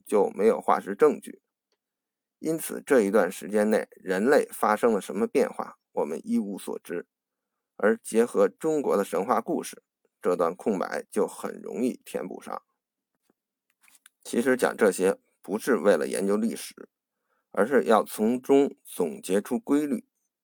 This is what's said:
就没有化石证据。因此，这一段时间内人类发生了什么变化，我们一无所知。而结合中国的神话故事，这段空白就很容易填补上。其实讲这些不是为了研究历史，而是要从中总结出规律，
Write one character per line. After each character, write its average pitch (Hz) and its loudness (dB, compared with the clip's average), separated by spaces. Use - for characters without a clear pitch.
就 101 2
没 98 -4
有 107 4
化 - 0
石 92 -10
证 - 2
据。 - -20
因 160 -4
此， - -8
这 131 6
一 98 2
段 98 2
时 - -12
间 107 2
内 101 0
人 92 -2
类 139 4
发 107 2
生 117 2
了 98 0
什 - -10
么 113 -2
变 131 0
化， - -12
我 85 -2
们 73 -6
一 117 -2
无 98 -8
所 - -10
知。 - -10
而 113 2
结 113 0
合 - 2
中 156 -2
国 85 2
的 101 0
神 95 -2
话 117 0
故 165 -4
事， - -14
这 90 0
段 85 0
空 98 -2
白 - -6
就 95 0
很 - -10
容 50 -8
易 127 -4
填 69 -8
补 - -12
上。 - -12
其 - -2
实 127 2
讲 78 0
这 101 4
些 92 0
不 98 -6
是 120 0
为 90 4
了 69 -2
研 65 -4
究 101 0
历 107 -2
史， - -16
而 - 0
是 135 2
要 104 4
从 120 0
中 139 2
总 78 -6
结 95 0
出 120 -6
规 143 0
律， 135 -6